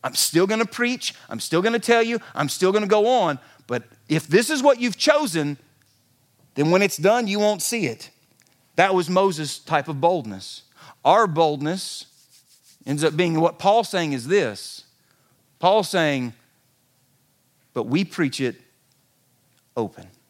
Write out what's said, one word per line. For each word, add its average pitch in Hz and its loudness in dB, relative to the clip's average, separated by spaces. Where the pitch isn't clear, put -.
I'm 127 -8
still 170 0
gonna 220 -2
preach. 240 -6
I'm - -10
still 170 -2
gonna 226 0
tell 233 2
you. 233 -2
I'm 147 -2
still 185 0
gonna 208 0
go 214 4
on. 220 2
But 120 -6
if 156 -2
this 220 4
is 285 -2
what 262 4
you've 240 -2
chosen, 165 0
then 151 2
when 185 4
it's 196 0
done, 214 2
you 202 -2
won't 208 0
see 226 -4
it." - -10
That 190 4
was 180 0
Moses' 180 -2
type 147 -2
of 147 -6
boldness. 135 -4
Our 196 6
boldness 156 -2
ends 147 -2
up 151 2
being 165 0
what 165 0
Paul's 208 2
saying 170 -4
is 120 -8
this. 147 -2
Paul's 190 2
saying, 139 -2
"But 117 -4
we 143 0
preach 143 -4
it 123 -4
open." 107 -8